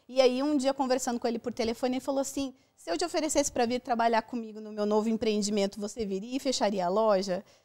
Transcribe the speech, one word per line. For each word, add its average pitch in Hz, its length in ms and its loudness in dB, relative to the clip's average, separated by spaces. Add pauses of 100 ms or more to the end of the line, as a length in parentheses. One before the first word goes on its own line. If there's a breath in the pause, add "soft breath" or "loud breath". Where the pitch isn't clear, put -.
E 254 120 4
aí, 254 220 4
um 302 140 2
dia, 269 180 2
conversando 254 460 0
com 247 80 -2
ele 233 100 -2
por 233 140 -6
telefone, 233 440 -2
ele 262 40 -4
falou 277 200 -2
assim, 269 320 -4 (240 soft breath)
"Se - 140 -14
eu 339 80 -2
te 359 60 -2
oferecesse 311 480 0
pra 247 140 2
vir 247 140 -2
trabalhar 233 420 2
comigo 220 380 -10
no 214 120 -14
meu 208 140 -2
novo 214 220 2
empreendimento, 208 720 0
você 208 240 -6
viria 202 320 -4
e 269 40 -4
fecharia 214 460 0
a - 20 2
loja?" 196 560 2 (200 soft breath)